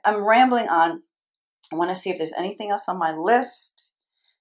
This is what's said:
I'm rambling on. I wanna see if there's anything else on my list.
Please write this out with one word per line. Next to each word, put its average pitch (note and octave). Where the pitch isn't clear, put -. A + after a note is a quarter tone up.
I'm G#3
rambling A#3+
on. E3
I D#3+
wanna F3
see F#3+
if F3+
there's D#3+
anything G3+
else G3+
on F#3
my D#3+
list. A3